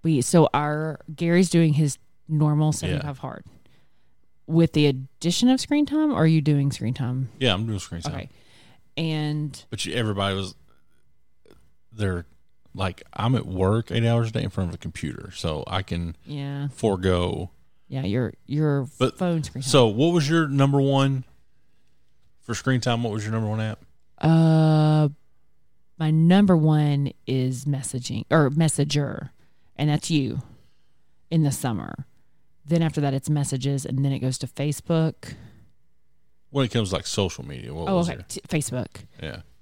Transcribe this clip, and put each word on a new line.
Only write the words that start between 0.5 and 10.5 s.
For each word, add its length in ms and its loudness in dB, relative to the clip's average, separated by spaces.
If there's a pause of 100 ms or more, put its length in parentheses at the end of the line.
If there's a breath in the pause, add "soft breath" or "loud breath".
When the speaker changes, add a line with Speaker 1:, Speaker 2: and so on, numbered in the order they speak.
Speaker 1:
our, 480 -2 (140)
Gary's 360 2
doing 240 4
his 240 0 (300)
normal 400 2
Speaker 2:
Yeah. 40 2
Speaker 1:
seventy-five 460 -4
hard. 260 -12 (1040)
With 260 2
the 120 4
addition 640 0
of 120 4
screen 260 0
time, 260 0
or 100 0
are 40 6
you 140 4
doing 300 2
screen 240 -4
time? 360 -4 (100)
Speaker 2:
Yeah, 120 4
I'm 140 0
doing 140 -4
screen 220 -12
time. 120 -6
Speaker 1:
Okay. 140 -12 (680 soft breath)
And 720 -4
Speaker 2:
But 140 -6
you, 100 -6
everybody 420 0
was, 180 -6 (1400)